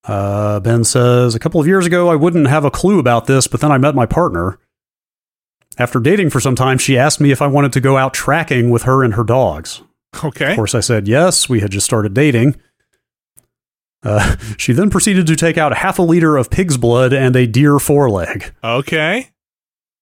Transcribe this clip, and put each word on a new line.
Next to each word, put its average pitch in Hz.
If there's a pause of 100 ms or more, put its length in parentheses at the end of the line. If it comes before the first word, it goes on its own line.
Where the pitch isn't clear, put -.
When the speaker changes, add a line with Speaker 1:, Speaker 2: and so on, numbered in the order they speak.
Speaker 1:
Uh, 104
Ben 117
says, 123
"A 113
couple 165
of 143
years 185
ago, 175
I 165
wouldn't 160
have 147
a 139
clue 190
about 120
this, 135
but -
then 151
I 139
met 143
my 123
partner. 101 (1200)
After 123
dating 160
for 131
some 131
time, 131
she 131
asked 143
me 143
if 139
I 147
wanted 143
to 139
go 135
out 131
tracking 135
with 117
her 131
and 113
her 113
dogs. 104 (420)
Speaker 2:
Okay. 139
Speaker 1:
Of 196
course, 107
I 120
said 104
yes. 151
We 120
had 101
just 98
started 104
dating. 131 (1500)
Uh, 104 (100)
<laughs> 107
she -
then 185
proceeded 185
to 160
take 165
out 147
half 190
a 185
liter 165
of 131
pig's 175
blood 123
and 131
a 127
deer 139
foreleg." 123 (120)
Speaker 2:
Okay. 156 (720)